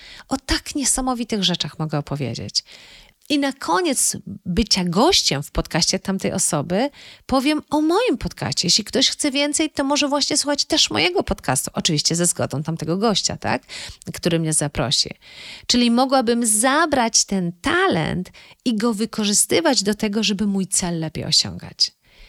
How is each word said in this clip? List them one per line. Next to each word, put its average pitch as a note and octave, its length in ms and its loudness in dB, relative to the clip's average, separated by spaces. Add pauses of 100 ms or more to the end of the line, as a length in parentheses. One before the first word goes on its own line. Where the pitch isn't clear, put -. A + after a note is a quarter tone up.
(280)
o C4 100 -2
tak - 380 -4
niesamowitych A#3+ 680 0
rzeczach E3 360 -2
mogę D#3 180 -2
opowiedzieć. C3 680 -4 (680)
I D4 100 2
na C#4 140 0
koniec E4 640 0 (280)
bycia F3+ 380 2
gościem F3+ 600 2
w - 80 -18
podcaście - 480 0
tamtej G3 340 -2
osoby F3+ 560 0 (360)
powiem C4+ 440 2
o D4+ 120 2
moim E4+ 360 2
podcaście. - 500 -4
Jeśli G#3 160 2
ktoś B3+ 260 0
chce - 220 -2
więcej, D4 380 0
to D4 140 -2
może C#4+ 240 2
właśnie C#4+ 300 0
słuchać C#4+ 280 0
też - 240 2
mojego E4 340 2
podcastu. - 500 -2
Oczywiście D#3+ 420 0
ze E3+ 100 0
zgodą - 380 -2
tamtego E3 340 -2
gościa, G3+ 400 0
tak? - 260 -4 (500)
Który E3+ 260 0
mnie D#3 140 0
zaprosi. C#3+ 560 0 (580)
Czyli A#3+ 240 4
mogłabym B3 540 4
zabrać C4 800 2
ten F3+ 260 0
talent A#3 800 0 (340)
i B3 100 0
go A3+ 180 2
wykorzystywać G#3+ 920 2
do G#3 120 0
tego, G#3+ 280 -2
żeby G#3 240 0
mój G3 200 0
cel E3+ 320 -2
lepiej D#3 260 -6
osiągać. - 680 -2 (380)